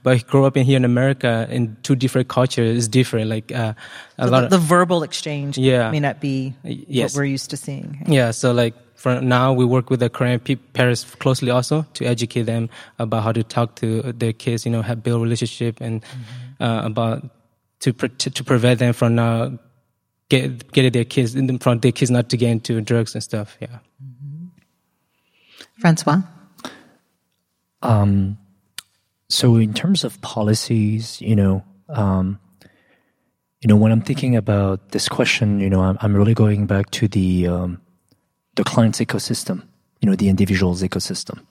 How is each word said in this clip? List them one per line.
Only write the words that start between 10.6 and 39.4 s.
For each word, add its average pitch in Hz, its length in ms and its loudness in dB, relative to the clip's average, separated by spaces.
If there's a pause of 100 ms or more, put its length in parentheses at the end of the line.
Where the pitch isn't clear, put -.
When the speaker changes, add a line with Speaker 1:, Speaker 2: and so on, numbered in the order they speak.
Speaker 1:
closely 131 320 0
also 139 440 0
to - 100 -8
educate 120 400 -2
them 113 260 -4 (280)
about 113 260 -2
how 110 80 0
to 117 100 0
talk 117 340 -2
to 110 260 -4 (100)
their 117 200 -4
kids, 117 320 -6
you 117 80 -2
know, 117 100 -2
have 113 200 -6
build 120 200 0
relationship 117 580 -4
and, 113 220 -6
Speaker 2:
Mm-hmm. 123 600 -14
Speaker 1:
uh, 113 240 -2
about 113 420 -4 (520)
to 131 120 0
pre-, 127 180 -4
to, - 200 -6
to 131 140 -10
prevent 123 340 4
them 120 160 2
from, 117 240 2
uh, 117 320 0 (800)
get, 131 440 0
getting 131 200 4
their 120 120 0
kids, 120 300 -2
in 131 240 -2
front 120 200 2
of 110 40 -2
their 127 100 4
kids 120 180 0
not 120 200 2
to 135 60 0
get 120 140 2
into 113 300 -2
drugs 113 340 -2
and 104 100 -8
stuff. 104 360 -8
Yeah. 113 200 -14 (200)
Speaker 2:
Mm-hmm. 143 460 -16 (1300)
Francois? 165 420 2 (1600)
Speaker 3:
Um, 101 540 2 (920)
so 120 280 4
in 110 160 2
terms 175 320 -2
of - 160 -10
policies, 110 1000 -2
you 113 140 0
know, 98 300 2 (240)
um, 98 500 -2 (1200)
you 113 60 2
know, 107 80 8
when 110 160 6
I'm 113 100 4
thinking 123 340 0
about 101 540 0
this - 180 -4
question, 104 520 0
you 98 100 0
know, 95 100 2
I'm, 95 220 2
I'm 104 120 0
really 104 200 4
going 104 320 2
back 98 260 -2
to - 160 -2
the, 92 380 0
um, 90 340 -4 (760)
the - 80 0
client's 113 360 2
ecosystem, - 600 -4 (380)